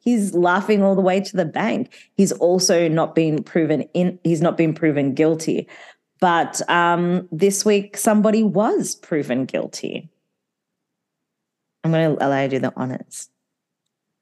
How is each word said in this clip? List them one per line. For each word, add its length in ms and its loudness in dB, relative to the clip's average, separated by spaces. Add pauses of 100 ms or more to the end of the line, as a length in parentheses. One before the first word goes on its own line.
he's 340 -2
laughing 480 2
all 140 2
the 40 0
way 200 2
to 160 -8
the 80 0
bank. 480 -4 (220)
He's 180 2
also 560 2
not 260 0
been 300 0
proven 380 0 (120)
in-, 300 -2
he's 180 0
not 140 0
been 180 0
proven 400 0
guilty. 540 0 (500)
But, 500 0
um, 600 0
this 340 0
week, 320 0
somebody 460 2
was 540 0
proven 480 -4
guilty. 640 -8 (1800)
I'm 80 0
gonna 280 2
allow 220 0
you 60 -2
to 80 -2
do 40 0
the 140 -4
honors. 540 -10 (920)